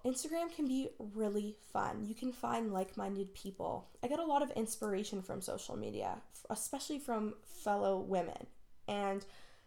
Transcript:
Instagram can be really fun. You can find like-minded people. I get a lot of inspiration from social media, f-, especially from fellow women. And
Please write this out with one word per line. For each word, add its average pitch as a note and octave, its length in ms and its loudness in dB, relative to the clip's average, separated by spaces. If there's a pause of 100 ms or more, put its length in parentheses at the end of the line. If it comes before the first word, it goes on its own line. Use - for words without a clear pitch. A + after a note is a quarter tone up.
Instagram D#4+ 500 0
can D4 120 2
be C4 220 2 (240)
really G#3 420 0 (160)
fun. G#3 340 0
You A3 100 -4
can B3+ 160 -2
find A#3 420 0
like-minded G3 640 -2
people. - 540 -4 (120)
I B3 60 -2
get D4 120 2
a E4+ 60 2
lot C#4+ 160 8
of C4+ 100 2
inspiration G#3 720 0
from F#3 200 -4
social - 340 -2
media, G#2 460 -2 (120)
f-, - 160 -16
especially C4+ 480 -2
from G#3+ 460 0
fellow G3+ 560 2
women. F#3+ 480 0 (400)
And G3+ 380 2 (420)